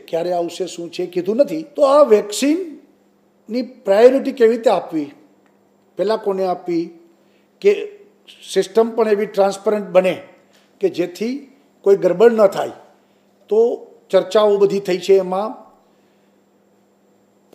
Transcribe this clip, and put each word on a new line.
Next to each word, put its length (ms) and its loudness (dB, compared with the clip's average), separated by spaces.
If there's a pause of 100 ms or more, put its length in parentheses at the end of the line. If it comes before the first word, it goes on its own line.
ક્યારે 260 -6
આવશે, 360 -6
શું 240 -14
છે, 160 -8
કીધું 300 -4
નથી. 260 -2
તો 240 -8
આ 160 6
વેક્સિનની 1600 -4 (180)
priority 500 4
કેવી 220 2
રીતે 160 0
આપવી, 380 -4 (880)
પહેલાં 260 -4
કોને 220 -4
આપવી, 400 -4 (760)
કે 100 4 (720)
system 480 0
પણ 160 -2
એવી 240 0
transparent 560 -2
બને 280 2 (680)
કે 80 2
જેથી 460 -6 (500)
કોઈ 120 4
ગડબડ 360 4
ન 140 0
થાય. 280 -6 (720)
તો 100 0 (500)
ચર્ચાઓ 480 2
બધી 260 0
થઈ 160 -4
છે. 180 2
એમાં 340 -4 (2000)